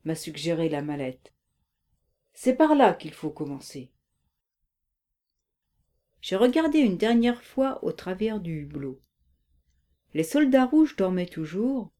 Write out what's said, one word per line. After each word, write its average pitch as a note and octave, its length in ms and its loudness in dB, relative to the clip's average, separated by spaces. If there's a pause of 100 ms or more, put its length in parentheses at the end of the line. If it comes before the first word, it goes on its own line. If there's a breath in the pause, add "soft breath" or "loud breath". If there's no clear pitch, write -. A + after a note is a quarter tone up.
m'a D#3+ 100 -4
suggéré D#3 540 -4
la D3 140 -4
mallette. « C#3+ 500 -8 (1000)
C'est B3+ 200 0
par D#4 200 4
là A3+ 200 6
qu'il D#3 180 -12
faut D3+ 180 -8
commencer. » C#3 600 -12 (2250)
J'ai - 160 -4
regardé D4+ 420 2
une G#3 180 4
dernière A#3 480 2
fois - 400 -4
au - 80 -4
travers G#3 480 -6
du D#3+ 220 -8
hublot. C#3 380 -12 (1120)
Les D#3+ 100 0
soldats C4 420 4
rouges D4+ 300 4
dormaient F#3 300 0
toujours F#3+ 720 -6